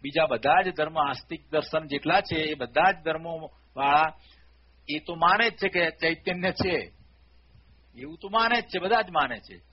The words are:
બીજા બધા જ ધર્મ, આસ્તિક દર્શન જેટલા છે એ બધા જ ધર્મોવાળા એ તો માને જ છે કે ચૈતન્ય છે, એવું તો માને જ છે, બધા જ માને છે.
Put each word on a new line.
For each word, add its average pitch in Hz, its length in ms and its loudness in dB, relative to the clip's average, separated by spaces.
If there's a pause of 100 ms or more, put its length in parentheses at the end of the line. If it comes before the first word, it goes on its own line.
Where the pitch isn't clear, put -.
બીજા 156 240 2
બધા 143 360 2
જ 190 60 -2
ધર્મ, 160 300 -2 (100)
આસ્તિક - 420 -10
દર્શન 156 360 -2
જેટલા 151 340 0
છે 175 160 -6
એ 156 180 -4
બધા 151 380 2
જ 170 120 -10
ધર્મોવાળા 156 1120 -2 (720)
એ 147 100 -4
તો 170 160 -8
માને 190 360 4
જ - 20 -18
છે 190 160 -2
કે 175 220 0
ચૈતન્ય 175 600 -2
છે, 147 400 -4 (1040)
એવું 143 220 -14
તો 196 100 -14
માને 226 320 2
જ 226 40 -14
છે, - 140 -6
બધા 202 240 2
જ 185 80 -6
માને 135 280 0
છે. 95 200 -20 (140)